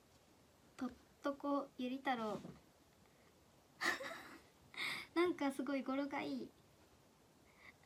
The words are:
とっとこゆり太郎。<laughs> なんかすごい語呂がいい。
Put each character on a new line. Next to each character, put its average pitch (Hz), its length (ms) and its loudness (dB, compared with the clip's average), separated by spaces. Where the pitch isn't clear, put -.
と 262 100 -2
っ 247 40 -2
と 285 100 2
こ 285 460 2
ゆ 254 100 0
り 254 100 -2
太 269 160 2
郎。 220 280 0
<laughs> - 1300 -4
な 339 120 8
ん 339 80 4
か 277 160 2
す 277 120 0
ご 277 120 0
い 269 80 2
語 269 140 0
呂 285 120 2
が 285 120 -2
い 277 220 -2
い。 - 80 -8